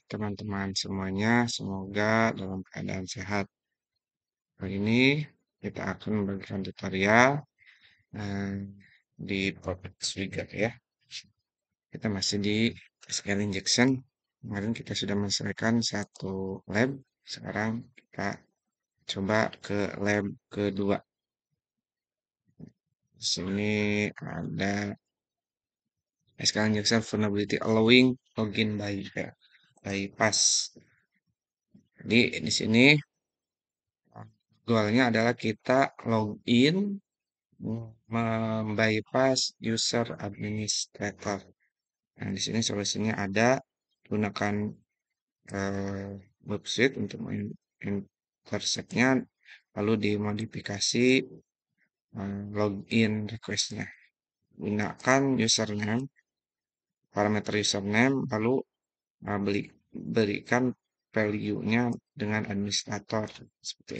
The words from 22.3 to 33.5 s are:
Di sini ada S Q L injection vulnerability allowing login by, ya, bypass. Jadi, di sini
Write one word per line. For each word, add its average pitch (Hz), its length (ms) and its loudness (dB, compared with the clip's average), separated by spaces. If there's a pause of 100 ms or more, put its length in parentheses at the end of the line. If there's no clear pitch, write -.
Di - 80 -16
sini 101 520 -2 (440)
ada 185 720 -4 (1500)
S - 160 0
Q 107 80 2
L 110 80 4
injection 107 320 2
vulnerability 104 560 0
allowing 120 560 8 (240)
login 107 400 0
by, 101 160 -4 (160)
ya, - 240 -6 (480)
bypass. 98 880 2 (1300)
Jadi, - 400 4
di 78 80 -4
sini 117 480 6 (1700)